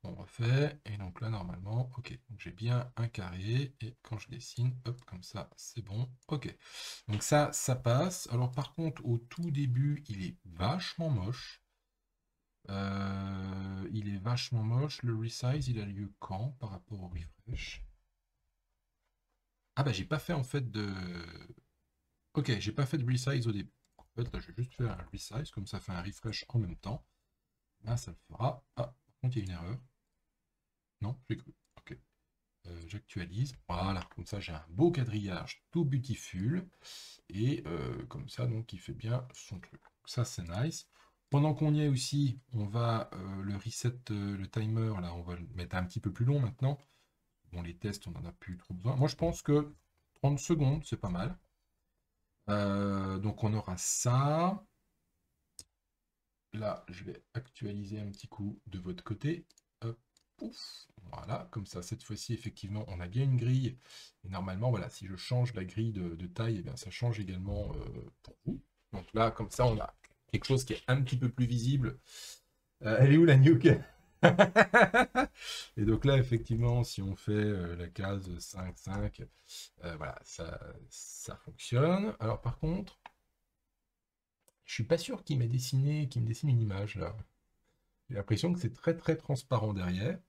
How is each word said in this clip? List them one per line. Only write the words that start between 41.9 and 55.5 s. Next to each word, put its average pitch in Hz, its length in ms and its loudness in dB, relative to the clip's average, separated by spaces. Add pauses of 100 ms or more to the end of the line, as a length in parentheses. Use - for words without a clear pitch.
on 104 100 0
va, 113 480 0
euh, 95 300 -8
le 101 140 -2
reset, 117 380 -4 (160)
euh, 101 280 -2
le 95 100 -6
timer, 110 500 0
là, 87 140 -4
on 87 80 -6
va 87 160 -8
le 85 120 -10
mettre 90 280 -6
un 90 80 0
petit - 160 -6
peu 101 100 -2
plus 117 140 0
long 143 160 4
maintenant. 127 380 0 (760)
Bon, 85 80 -6
les 85 160 -8
tests, 101 320 -6
on 82 60 -8
en 85 100 -8
a 85 80 -10
plus - 240 -12
trop - 160 -14
besoin. 107 240 -2
Moi, 139 120 4
je - 80 -4
pense 170 260 -2
que 147 320 2 (400)
trente 139 240 2
secondes, 151 480 2
c'est - 100 -2
pas 95 140 -4
mal. 92 280 -2 (1120)
Euh, 98 720 2
donc, 104 260 0
on 107 80 4
aura 95 240 -2
ça. 151 880 2 (1900)